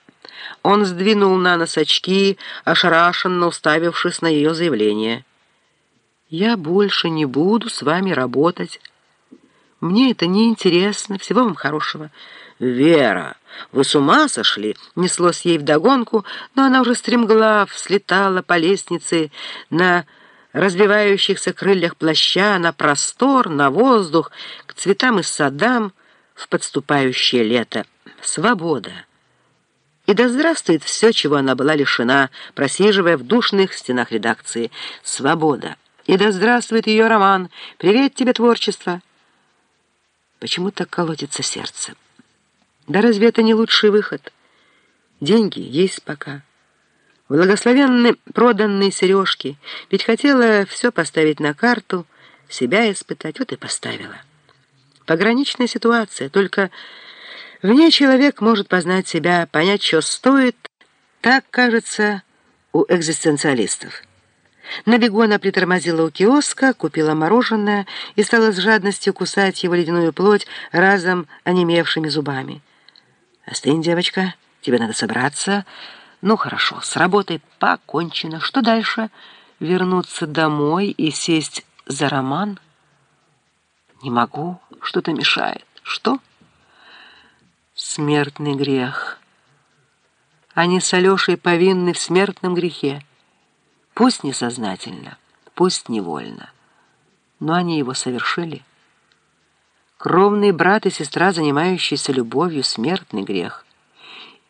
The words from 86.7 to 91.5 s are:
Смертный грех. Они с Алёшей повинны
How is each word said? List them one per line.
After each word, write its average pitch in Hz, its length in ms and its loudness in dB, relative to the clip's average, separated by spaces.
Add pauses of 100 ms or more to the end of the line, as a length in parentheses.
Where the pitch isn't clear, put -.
Смертный 147 800 -4
грех. 135 640 -4 (1400)
Они 175 240 2
с - 160 -2
Алёшей 185 420 2
повинны 180 560 2